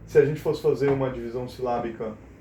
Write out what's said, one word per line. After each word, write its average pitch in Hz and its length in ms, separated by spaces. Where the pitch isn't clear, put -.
se - 140
a 143 60
gente 147 160
fosse 151 220
fazer 139 280
uma 135 200
divisão 120 380
silábica 117 640